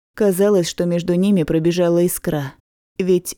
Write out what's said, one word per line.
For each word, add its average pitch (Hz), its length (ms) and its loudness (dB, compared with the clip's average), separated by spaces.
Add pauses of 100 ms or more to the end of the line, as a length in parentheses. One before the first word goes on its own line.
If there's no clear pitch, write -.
(160)
Казалось, 196 520 2
что - 180 -4
между 175 300 -2
ними 190 280 2
пробежала 170 600 0
искра, 156 500 -4 (440)
ведь 180 400 -2